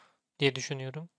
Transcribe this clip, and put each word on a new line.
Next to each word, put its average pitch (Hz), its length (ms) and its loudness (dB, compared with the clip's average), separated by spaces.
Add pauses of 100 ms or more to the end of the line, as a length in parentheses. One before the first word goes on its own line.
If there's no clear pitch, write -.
(400)
diye 139 160 6
düşünüyorum. 131 640 -6